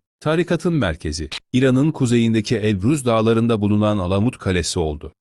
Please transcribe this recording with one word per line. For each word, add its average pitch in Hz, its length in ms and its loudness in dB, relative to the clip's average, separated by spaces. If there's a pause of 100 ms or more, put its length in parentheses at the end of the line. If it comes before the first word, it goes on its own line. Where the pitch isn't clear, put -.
(200)
Tarikatın 170 540 -2
merkezi, 80 560 -4 (240)
İran'ın 131 380 2
kuzeyindeki 117 680 0
Elbruz 107 480 0
dağlarında 113 560 2
bulunan 104 360 2
Alamut 98 400 -2
Kalesi 90 420 -2
oldu. 78 420 -6